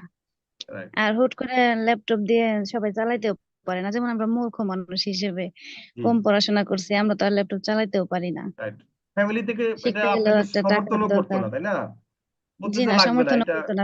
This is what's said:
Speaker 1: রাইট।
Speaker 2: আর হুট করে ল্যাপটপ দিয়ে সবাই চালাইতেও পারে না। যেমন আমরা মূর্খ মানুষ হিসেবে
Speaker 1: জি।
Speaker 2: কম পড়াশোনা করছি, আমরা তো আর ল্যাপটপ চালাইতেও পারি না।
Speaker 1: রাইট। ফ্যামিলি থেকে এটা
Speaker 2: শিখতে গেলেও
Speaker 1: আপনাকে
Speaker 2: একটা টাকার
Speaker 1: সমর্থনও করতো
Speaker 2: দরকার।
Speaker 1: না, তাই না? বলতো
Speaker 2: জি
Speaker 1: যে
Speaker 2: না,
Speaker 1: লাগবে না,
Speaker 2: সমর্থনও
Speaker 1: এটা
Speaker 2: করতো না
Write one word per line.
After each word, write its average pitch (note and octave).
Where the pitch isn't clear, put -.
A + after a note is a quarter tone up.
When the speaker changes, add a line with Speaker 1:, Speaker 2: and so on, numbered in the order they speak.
Speaker 1:
রাইট। F#3+
Speaker 2:
আর G#3+
হুট B3
করে B3+
ল্যাপটপ A3+
দিয়ে A#3
সবাই G#3+
চালাইতেও A3
পারে F#3
না। G3
যেমন A#3+
আমরা A3
মূর্খ A#3
মানুষ F#3
হিসেবে F#3
Speaker 1:
জি। -
Speaker 2:
কম A#3
পড়াশোনা G#3
করছি, F#3+
আমরা G3+
তো G3
আর G3+
ল্যাপটপ G3+
চালাইতেও G#3+
পারি F3+
না। -
Speaker 1:
রাইট। G#2+
ফ্যামিলি G#3+
থেকে A#3
এটা G#3+
Speaker 2:
শিখতে G#3+
গেলেও G#3+
Speaker 1:
আপনাকে G#3
Speaker 2:
একটা G3+
টাকার G3+
Speaker 1:
সমর্থনও G#3+
করতো G3
Speaker 2:
দরকার। -
Speaker 1:
না, F#3+
তাই D3
না? G3+
বলতো G#3
Speaker 2:
জি A3+
Speaker 1:
যে A#3
Speaker 2:
না, G3
Speaker 1:
লাগবে A#3
না, C4
Speaker 2:
সমর্থনও C4
Speaker 1:
এটা A#3
Speaker 2:
করতো G#3
না G3